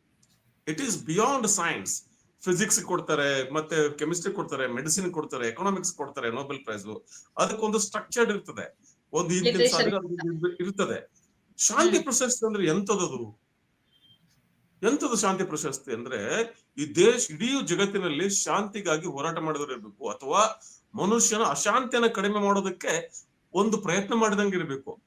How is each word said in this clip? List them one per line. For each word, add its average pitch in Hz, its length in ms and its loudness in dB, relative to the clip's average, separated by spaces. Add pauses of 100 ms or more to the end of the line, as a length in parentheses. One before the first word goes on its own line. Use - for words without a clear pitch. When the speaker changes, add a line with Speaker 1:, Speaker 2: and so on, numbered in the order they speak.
(680)
Speaker 1:
It 156 100 -2
is 254 140 -2
beyond 214 500 2
science. 165 480 0 (520)
ಫಿಸಿಕ್ಸ್ 185 420 2
ಕೊಡ್ತಾರೆ, 143 680 0
ಮತ್ತೆ 156 440 0
ಕೆಮಿಸ್ಟ್ರಿ 175 360 -2
ಕೊಡ್ತಾರೆ, 131 340 -4
ಮೆಡಿಸಿನ್ 156 460 -2
ಕೊಡ್ತಾರೆ, 139 340 -4
ಎಕನಾಮಿಕ್ಸ್ 180 460 -2
ಕೊಡ್ತಾರೆ, 131 380 -4
ನೊಬೆಲ್ 135 340 -8
ಪ್ರೈಸ್. 107 200 -8 (520)
ಅದಕ್ಕೊಂದು 208 420 0
ಸ್ಟ್ರಕ್ಚರ್ಡ್ 214 520 -2
ಇರ್ತದೆ, 123 460 -8 (360)
ಒಂದು 165 200 0
ಇಂತಿನ 196 180 2
Speaker 2:
ಲಿಟರೇಚರ್ 175 260 4
Speaker 1:
ಸಾಲಿಗೆ 175 180 2
ಅದು 175 680 -4
ಇರ್ತದೆ. 180 460 -4 (480)
ಶಾಂತಿ 330 380 4
Speaker 2:
ಹ್ಮ್. - 80 4
Speaker 1:
ಪ್ರಶಸ್ತಿ 247 420 0
ಅಂದ್ರೆ 208 220 2
ಎಂತದದು? 156 720 -2 (1400)
ಎಂತದು 247 340 2
ಶಾಂತಿ 190 260 2
ಪ್ರಶಸ್ತಿ 147 500 -4
ಅಂದ್ರೆ, 123 260 -6 (580)
ಈ 143 180 -6
ದೇಶ, 226 360 6
ಇಡೀ 240 300 -2
ಜಗತ್ತಿನಲ್ಲಿ 180 680 0
ಶಾಂತಿಗಾಗಿ 185 800 0
ಹೋರಾಟ 151 300 -4
ಮಾಡಿದವರು 147 340 -4
ಇರ್ಬೇಕು, 107 380 -10
ಅಥವಾ 170 520 0 (340)
ಮನುಷ್ಯನ 208 460 2
ಅಶಾಂತಿಯನ್ನ 233 680 2
ಕಡಿಮೆ 202 320 0
ಮಾಡೋದಕ್ಕೆ 190 720 0 (420)
ಒಂದು 208 240 2
ಪ್ರಯತ್ನ 196 360 0
ಮಾಡಿದಂಗೆ 202 440 2
ಇರ್ಬೇಕು. 143 500 -6